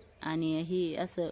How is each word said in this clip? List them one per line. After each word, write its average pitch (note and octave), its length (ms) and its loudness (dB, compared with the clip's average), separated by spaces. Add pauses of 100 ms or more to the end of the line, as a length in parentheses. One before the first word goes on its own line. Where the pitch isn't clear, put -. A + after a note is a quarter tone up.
(220)
आणि D#3+ 400 0
ही E3+ 340 0
असं F3 360 -2